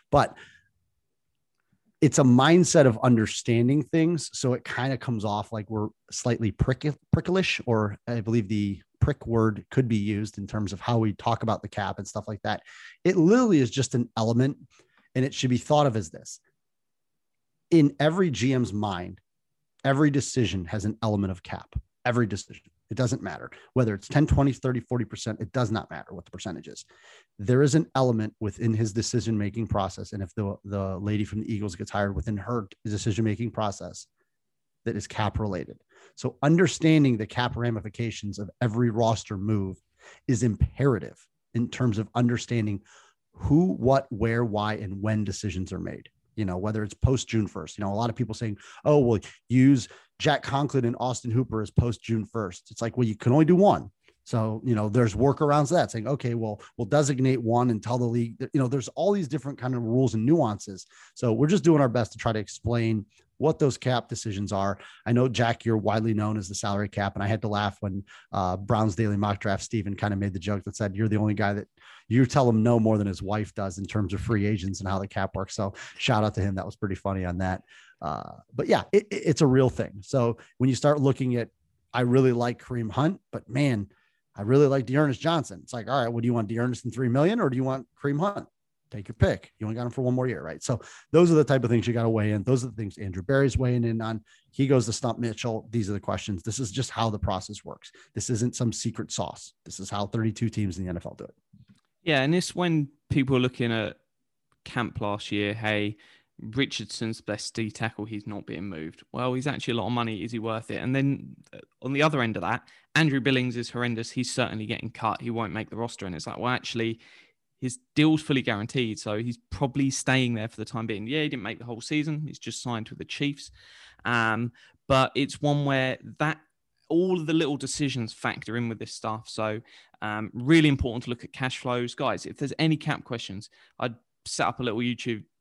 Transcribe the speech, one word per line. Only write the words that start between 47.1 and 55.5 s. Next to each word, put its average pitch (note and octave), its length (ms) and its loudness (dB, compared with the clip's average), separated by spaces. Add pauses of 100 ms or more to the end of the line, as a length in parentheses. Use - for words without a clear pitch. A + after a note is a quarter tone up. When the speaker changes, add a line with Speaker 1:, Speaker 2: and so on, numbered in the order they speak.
Speaker 1:
June A2 200 2
first, E2 300 -12
you G#2 60 -4
know, G2 80 -2
a G2+ 40 -4
lot A#2 140 0
of A2 60 -6
people A2 180 -4
saying, G#2+ 240 -6 (280)
"Oh, D3 140 6
well, A#2 200 4 (300)
use B2+ 400 6 (300)
Jack D3 220 2
Conklin C#3 440 0
and - 120 0
Austin A#2+ 340 -4
Hooper A2 300 0
as G2+ 80 -6
post A#2+ 320 0
June A2 240 -2
first." G2+ 460 -8
It's - 100 -10
like, A2+ 140 -4
well, B2 100 2
you A2 100 -2
can B2 180 2
only D#3 100 6
do E3 140 6
one. E3 340 4 (320)
So, A2 400 -4
you B2 100 0
know, G#2+ 140 0
there's A2 280 2
workarounds C#3+ 520 2